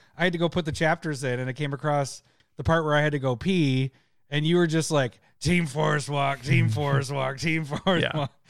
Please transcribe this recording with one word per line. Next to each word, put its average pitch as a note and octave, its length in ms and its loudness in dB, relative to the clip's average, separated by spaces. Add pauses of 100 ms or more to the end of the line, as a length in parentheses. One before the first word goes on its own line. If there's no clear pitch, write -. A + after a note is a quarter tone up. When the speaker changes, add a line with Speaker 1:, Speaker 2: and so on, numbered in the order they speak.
(180)
Speaker 1:
I E3 60 -2
had F3+ 100 2
to E3+ 60 -4
go E3+ 100 2
put F3 160 -2
the D#3 60 -4
chapters D#3 520 0
in," B2 160 -2
and B2+ 100 -4
I C3 40 -6
came C#3+ 200 -6
across C#3+ 500 -2 (340)
the C#3+ 60 -10
part E3 220 2
where D3 100 2
I D3 60 4
had D3+ 100 2
to D3 80 -2
go C3 160 0
pee, C3+ 560 2 (400)
and D3+ 160 0
you E3+ 100 4
were F3 80 4
just D#3+ 240 0
like, C#3 300 0 (200)
"Team E3+ 280 0
Forest D3 420 -2
Walk, C#3 320 -2
Team B2 280 2
Speaker 2:
<laughs> - 0 -
Speaker 1:
Forest C#3 420 0
Walk, C3+ 260 -4
Team D#3+ 280 -2
Forest D#3+ 460 0
Speaker 2:
Yeah. D#3 60 -4
Speaker 1:
Walk." C#3+ 140 -2 (180)